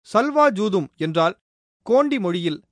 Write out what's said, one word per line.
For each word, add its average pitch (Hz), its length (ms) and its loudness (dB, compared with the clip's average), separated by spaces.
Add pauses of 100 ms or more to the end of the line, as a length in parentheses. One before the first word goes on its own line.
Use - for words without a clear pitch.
(140)
சல்வா 285 360 2
ஜூதும் 190 460 -2
என்றால் 160 440 -2 (440)
கோண்டி 269 360 0
மொழியில் 175 520 -4